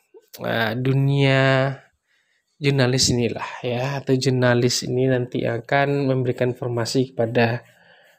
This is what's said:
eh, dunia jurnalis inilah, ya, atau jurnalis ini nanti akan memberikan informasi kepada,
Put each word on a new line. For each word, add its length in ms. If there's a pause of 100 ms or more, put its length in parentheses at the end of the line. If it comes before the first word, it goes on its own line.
(440)
eh, 320
dunia 960 (880)
jurnalis 520
inilah, 380 (140)
ya, 400
atau 160
jurnalis 640
ini 240
nanti 400
akan 640
memberikan 400
informasi 640
kepada, 480 (560)